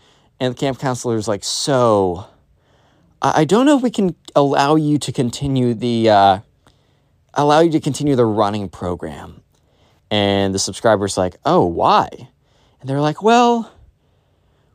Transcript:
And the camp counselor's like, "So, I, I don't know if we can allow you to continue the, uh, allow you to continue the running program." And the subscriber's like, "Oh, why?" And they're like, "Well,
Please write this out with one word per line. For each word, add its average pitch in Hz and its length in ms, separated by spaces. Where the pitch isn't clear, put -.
And 127 120
the - 40
camp 135 200
counselor's 117 500
like, 101 160
"So, 107 800
I, 139 220
I - 20
don't 208 220
know 294 100
if 247 60
we 240 80
can 185 240
allow 143 420
you 151 200
to 131 160
continue 127 640
the, 113 340
uh, 98 300
allow 147 260
you 170 120
to 151 80
continue 143 360
the 120 80
running 104 460
program." 85 720
And 98 440
the 95 40
subscriber's 104 600
like, 92 260
"Oh, 147 220
why?" 107 420
And 127 80
they're 143 140
like, 151 200
"Well, 233 480